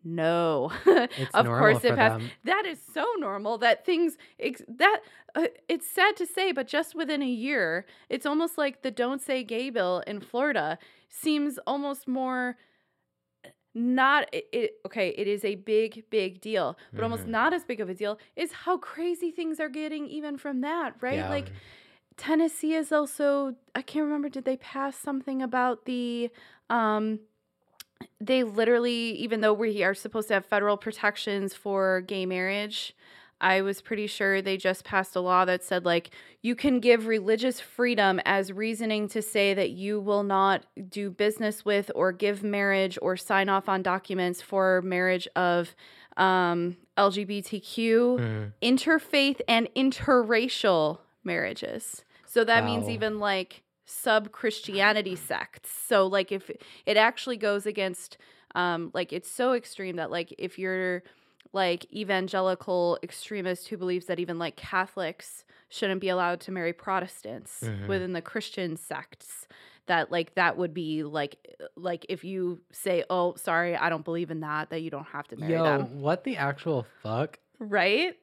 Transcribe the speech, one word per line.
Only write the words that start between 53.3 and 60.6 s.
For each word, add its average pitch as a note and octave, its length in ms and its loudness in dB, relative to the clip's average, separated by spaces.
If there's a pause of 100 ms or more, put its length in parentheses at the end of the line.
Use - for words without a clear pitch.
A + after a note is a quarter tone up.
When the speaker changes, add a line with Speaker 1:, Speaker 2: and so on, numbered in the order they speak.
Speaker 1:
sub-Christianity G#3 1300 0
sects. - 560 -8
So, G3 360 4
like, F#3+ 240 0
if G3 180 -8 (360)
it G#3 120 4
actually A#3 400 4
goes G3+ 300 0
against, F#3+ 500 -6 (380)
um, E3+ 380 0
like, F3 200 -4
it's F3+ 160 -8
so B3+ 240 0
extreme F#3+ 440 -6
that, D#3+ 140 -6
like, E3 260 -6
if F3+ 220 -8
you're, F#3 440 -2 (500)